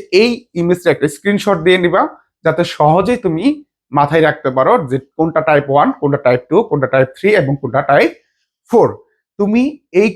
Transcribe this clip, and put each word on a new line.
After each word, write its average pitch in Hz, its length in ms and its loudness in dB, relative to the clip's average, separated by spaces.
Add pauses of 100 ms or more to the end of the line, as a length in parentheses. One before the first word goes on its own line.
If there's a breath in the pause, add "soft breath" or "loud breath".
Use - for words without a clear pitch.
(120)
এই 220 180 4 (240)
ইমেজটা 175 380 -2
একটা 143 160 -2
স্ক্রিনশট 196 560 -2
দিয়ে 180 200 4
নিবা, 180 180 0 (420 loud breath)
যাতে 165 200 0 (140)
সহজেই 185 460 2
তুমি 170 200 -4 (480)
মাথায় 147 360 2
রাখতে 147 240 -4
পারো 135 220 0 (140)
যে 131 100 -4 (180)
কোনটা 160 260 -2
টাইপ 147 280 0
ওয়ান, 143 220 2
কোনটা 139 320 -2
টাইপ 123 240 2
টু, 160 160 0
কোনটা 143 240 -2
টাইপ 135 260 0
থ্রি - 220 -2
এবং 143 260 0
কোনটা 131 200 -4
টাইপ 147 300 2 (580)
ফোর। 190 180 4 (560)
তুমি 220 200 0 (380)
এই 220 140 2